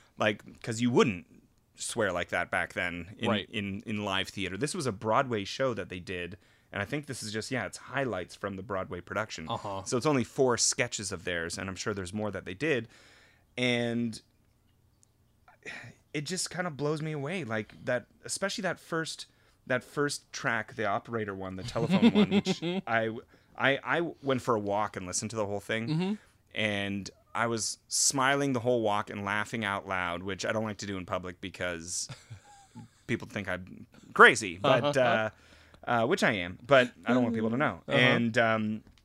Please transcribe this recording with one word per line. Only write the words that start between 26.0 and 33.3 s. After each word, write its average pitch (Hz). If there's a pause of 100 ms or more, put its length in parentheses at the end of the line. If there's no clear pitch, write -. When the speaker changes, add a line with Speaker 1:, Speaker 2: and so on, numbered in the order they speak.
Speaker 1:
and 101 (240)
I 117
was 113 (100)
smiling 139
the 120
whole 120
walk 104
and 101
laughing 104
out 98
loud, 90
which 98
I 101
don't 110
like 107
to 104
do 98
in 92
public 90
because 87 (480)
Speaker 2:
<laughs> -
Speaker 1:
people 113
think 101